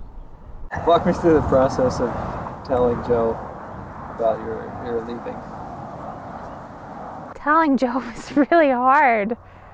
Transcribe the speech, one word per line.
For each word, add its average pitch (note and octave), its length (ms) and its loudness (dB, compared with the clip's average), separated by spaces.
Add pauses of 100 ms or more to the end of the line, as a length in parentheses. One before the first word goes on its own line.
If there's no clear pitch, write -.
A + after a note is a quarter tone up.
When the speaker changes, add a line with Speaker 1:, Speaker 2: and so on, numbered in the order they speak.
(840)
Speaker 1:
Walk E3 220 4
me F3 60 4
through E3 220 4
the C3+ 140 4
process C3 520 2
of A#2+ 100 0 (560)
telling B2 300 2 (100)
Joe A2+ 320 2 (760)
about A2 240 0
your, A2 440 -8
your A#2 180 -4
leaving. A#2 340 -8 (2000)
Speaker 2:
Telling D4+ 440 2
Joe B3 200 0
<laughs> A#3+ 160 -8
was - 220 -6
really D4 340 6
hard. B3 680 4 (380)